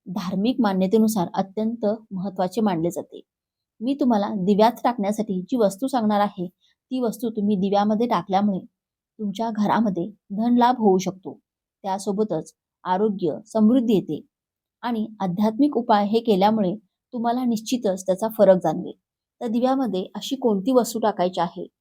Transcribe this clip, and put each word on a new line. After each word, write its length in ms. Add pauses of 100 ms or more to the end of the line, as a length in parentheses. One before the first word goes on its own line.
धार्मिक 520
मान्यतेनुसार 720
अत्यंत 520 (260)
महत्त्वाचे 500
मानले 300
जाते. 300 (600)
मी 180
तुम्हाला 280 (100)
दिव्यात 460
टाकण्यासाठी 580
जी 160
वस्तू 300
सांगणार 320
आहे, 280
ती 520
वस्तू 300
तुम्ही 260
दिव्यामध्ये 520
टाकल्यामुळे 520
तुमच्या 920
घरामध्ये 560 (260)
धनलाभ 440
होऊ 200
शकतो. 360 (500)
त्यासोबतच 720 (300)
आरोग्य, 520 (100)
समृद्धी 480
येते 280 (640)
आणि 220 (140)
आध्यात्मिक 580
उपाय 280
हे 140
केल्यामुळे 560 (380)
तुम्हाला 320
निश्चितच 600
त्याचा 220 (100)
फरक 260
जाणवेल. 300 (480)
तर 60
दिव्यामध्ये 580 (100)
अशी 200
कोणती 360
वस्तू 280
टाकायची 420
आहे 260 (140)